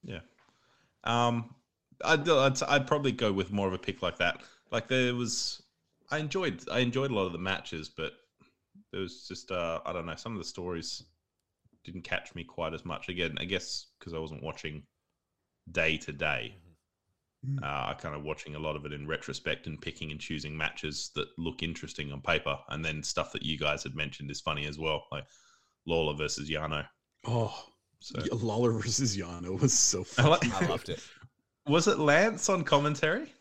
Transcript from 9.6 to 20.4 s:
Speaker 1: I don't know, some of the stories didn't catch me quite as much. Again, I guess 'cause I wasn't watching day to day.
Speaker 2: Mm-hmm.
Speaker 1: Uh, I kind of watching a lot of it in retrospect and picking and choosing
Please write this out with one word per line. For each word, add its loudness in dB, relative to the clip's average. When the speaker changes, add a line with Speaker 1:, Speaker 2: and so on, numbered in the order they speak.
Speaker 1:
I -4
don't -4
know, -6
some -8
of -6
the -8
stories -6
didn't -12
catch -4
me -10
quite -4
as -8
much. -8
Again, -2
I -4
guess -4
'cause -12
I -4
wasn't -8
watching -8
day 2
to -8
day. -2
Speaker 2:
Mm-hmm. -4
Speaker 1:
Uh, -2
I -4
kind -8
of -8
watching -8
a -8
lot -2
of -8
it -8
in -8
retrospect -4
and -8
picking -8
and -10
choosing -6